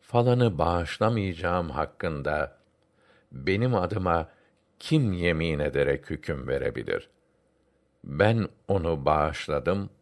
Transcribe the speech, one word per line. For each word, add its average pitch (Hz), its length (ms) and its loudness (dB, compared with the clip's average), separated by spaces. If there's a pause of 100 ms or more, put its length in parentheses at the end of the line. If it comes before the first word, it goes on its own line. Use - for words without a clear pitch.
'Falanı 120 560 2
bağışlamayacağım 87 1120 0
hakkında 76 880 -4 (720)
benim 98 440 0
adıma 90 540 0 (500)
kim 135 340 2
yemin 82 460 0
ederek 71 500 0
hüküm 73 380 -6
verebilir? 64 640 -4 (920)
Ben 101 460 2 (180)
onu 82 380 0
bağışladım 76 840 0 (120)